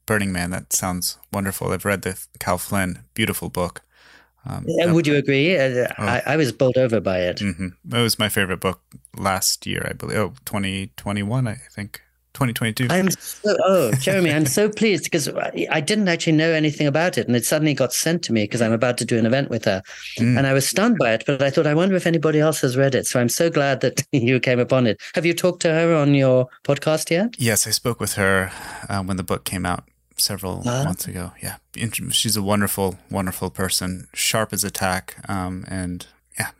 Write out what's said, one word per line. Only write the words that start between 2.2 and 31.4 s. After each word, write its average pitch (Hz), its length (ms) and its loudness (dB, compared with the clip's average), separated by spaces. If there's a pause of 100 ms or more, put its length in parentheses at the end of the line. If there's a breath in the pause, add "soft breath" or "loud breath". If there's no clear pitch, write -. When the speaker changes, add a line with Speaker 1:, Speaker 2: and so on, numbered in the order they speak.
Speaker 1:
Cal 90 180 0
Flynn, 95 420 -2 (140)
beautiful 101 360 -2
book. 87 320 -4 (640 soft breath)
Um, 95 220 -8
Speaker 2:
Yeah, 165 200 2
Speaker 1:
that 165 80 4
Speaker 2:
would 160 120 4
you 147 80 4
agree? 139 420 2
Uh, 127 300 2 (100)
Speaker 1:
Oh. 107 60 -4
Speaker 2:
I, 117 220 0
I 139 120 0
was 143 140 2
bowled 127 260 2
over 117 220 2
by 92 200 0
it. 90 180 -2
Speaker 1:
Mm-hmm. 95 580 -6
It 120 60 2
was 113 180 0
my 107 100 2
favorite 92 300 -2
book 92 220 -2 (360)
last - 480 -2
year, 92 240 -4
I - 40 -6
believe. - 240 -6
Oh, 98 160 -2 (100)
twenty 98 540 -4
twenty-one, 104 500 -4
I 104 80 -6 (160)
think. - 300 -14 (320)
Twenty 127 180 0
twenty-two. 113 380 -2
Speaker 2:
I'm 185 220 2
so, - 520 -2
oh, 175 280 4 (100)
Jeremy, 180 320 2
I'm 156 120 4
Speaker 1:
<laughs> 139 140 0
Speaker 2:
so 214 80 4
pleased 208 380 0
because 160 240 -2
I, - 420 -4
I 156 80 0
didn't 208 300 0
actually 170 240 2
know 160 180 4
anything 151 360 2
about 156 300 2
it, 113 100 0
and 120 100 2
it 113 80 0
suddenly 156 300 2
got 123 180 0
sent 170 300 0
to 120 100 -2
me 107 140 2
'cause 117 140 -2
I'm 113 120 2
about 117 240 2
to 120 80 -4
do 120 140 2
an 113 80 2
event 135 240 2
with 117 140 -4
her. 95 160 0 (380 loud breath)
Speaker 1:
Mm. 120 200 4
Speaker 2:
And 139 80 2
I 135 60 2
was 135 140 2
stunned 214 300 2
by 120 160 4
it, 113 120 -2
but 139 180 0
I 139 80 4
thought, 151 160 2
"I 147 80 2
wonder 185 200 2
if 175 120 0
anybody 160 320 2
else 151 220 2
has 123 140 0
read 135 200 4
it." 101 100 0
So - 160 0
I'm 120 80 2
so 170 220 2
glad 139 300 0
that - 260 0
<laughs> - 40 -16
you 127 300 4
came 123 180 2
upon 123 280 4
it. 101 120 0 (160 loud breath)
Have 165 120 0
you 170 80 2
talked 180 260 0
to 170 100 2
her 165 240 4
on 143 200 4
your 127 320 4 (180 loud breath)
podcast 156 460 0
yet? 208 260 0
Speaker 1:
Yes, 113 300 2
I - 20 -8
spoke 117 320 -2
with 104 140 -4
her, 95 360 2 (380 loud breath)
uh, 98 140 -2
when 95 140 -4
the 95 60 -4
book - 220 -4
came 90 200 -4
out 90 180 -2 (340)
several 92 480 -4
Speaker 2:
Ah. 123 200 -2
Speaker 1:
months 175 220 -4
ago. 92 340 -8